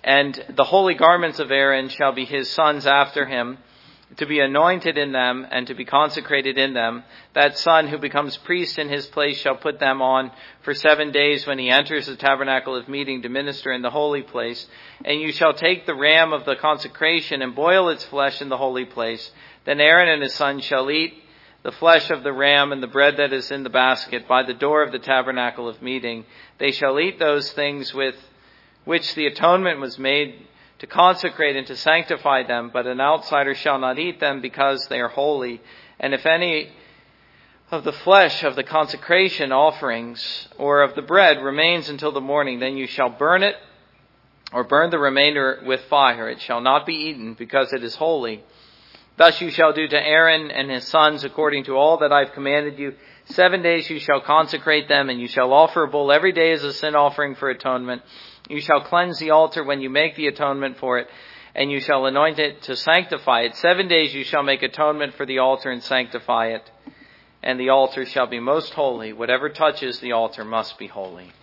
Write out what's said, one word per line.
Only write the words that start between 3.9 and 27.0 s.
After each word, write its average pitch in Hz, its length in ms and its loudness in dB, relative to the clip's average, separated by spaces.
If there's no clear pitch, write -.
to 151 80 -4
be 147 120 -2
anointed 156 600 2
in 143 140 -2
them 127 380 -2
and 123 160 -4
to 127 80 -12
be 117 120 -12
consecrated 143 720 0
in 135 160 0
them. 120 280 -2
That 143 240 4
son 160 320 4
who 147 100 -6
becomes 143 380 -4
priest 175 420 -6
in 147 100 -6
his 143 180 -6
place 147 340 -4
shall 135 160 -2
put 147 240 -6
them 135 220 0
on 131 280 0
for 147 120 -6
seven 151 360 2
days 143 360 0
when 139 120 -4
he 127 120 -4
enters 143 360 0
the 131 100 -12
tabernacle 135 600 0
of 120 100 -10
meeting 135 360 -8
to 120 60 -10
minister 135 440 -6
in 123 100 -6
the 123 80 -4
holy 147 320 -2
place. 120 460 -8
And 151 160 -2
you 156 120 -4
shall 151 220 2
take 175 320 -2
the 151 100 -6
ram 156 360 4
of 131 120 -6
the 135 100 -2
consecration 151 880 -2
and 127 140 -8
boil 175 320 4
its 156 160 -4
flesh 139 360 -4
in 139 100 -10
the 127 80 -2
holy 127 260 -4
place. 113 480 -8
Then 147 160 -2
Aaron 170 280 6
and 147 140 0
his 131 120 -6
sons 139 300 -4
shall 135 260 -2
eat 160 240 -2
the 123 80 -6
flesh 165 380 4
of 139 120 -2
the 139 100 -4
ram 143 400 4
and 135 100 -6
the 123 40 -8
bread 143 300 2
that 143 160 0
is 131 180 -6
in 139 140 -8
the 120 60 -8
basket 127 580 0
by 127 160 2
the 123 100 -8
door 151 280 0
of 127 100 -4
the 131 80 -8
tabernacle 123 680 -4
of 113 160 -12
meeting. 120 420 -8
They 143 120 0
shall 135 300 0